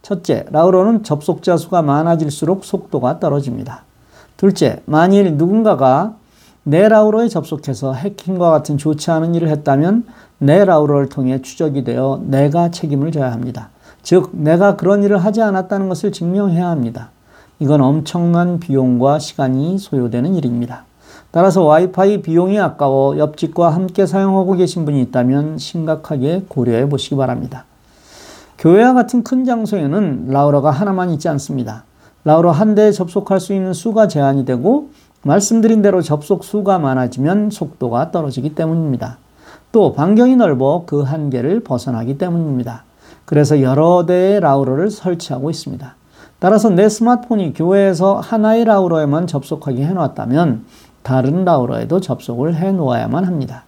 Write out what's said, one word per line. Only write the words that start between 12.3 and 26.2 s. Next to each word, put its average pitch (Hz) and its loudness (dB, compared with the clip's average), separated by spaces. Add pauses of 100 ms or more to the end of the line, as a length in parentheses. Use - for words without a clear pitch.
책임을 151 -4
져야 135 -2
합니다. 120 -10 (340)
즉, - 2
내가 170 2
그런 202 2
일을 202 2
하지 208 0
않았다는 190 -2
것을 196 -4
증명해야 180 -2
합니다. 117 -4 (480)
이건 143 4
엄청난 170 0
비용과 135 2
시간이 143 -4
소요되는 131 -2
일입니다. 120 -4 (460)
따라서 180 2
와이파이 180 2
비용이 180 0
아까워 143 0
옆집과 156 0
함께 185 0
사용하고 190 0
계신 175 0
분이 143 0
있다면 135 0
심각하게 156 -4